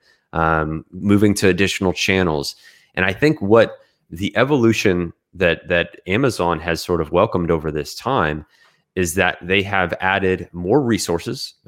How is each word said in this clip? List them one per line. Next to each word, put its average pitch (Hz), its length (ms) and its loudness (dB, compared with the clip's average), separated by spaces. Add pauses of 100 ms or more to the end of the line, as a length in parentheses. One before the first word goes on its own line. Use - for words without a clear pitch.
(320)
um, 80 580 0
moving 101 440 4
to 98 140 2
additional 92 440 0
channels. 87 640 -2 (400)
And 92 100 0
I 98 60 -2
think 151 280 0
what 104 380 4 (320)
the 98 260 -6
evolution 113 760 2 (220)
that, 90 340 0
that 87 400 -2
Amazon 92 500 0
has 82 240 -4
sort 87 180 0
of 76 120 -4
welcomed 87 400 2
over 78 180 -2
this 73 240 -6
time 80 500 -2 (500)
is 87 200 -2
that 90 280 0
they 95 200 0
have 92 380 -2
added 92 520 0
more 92 300 0
resources, 110 720 -4 (140)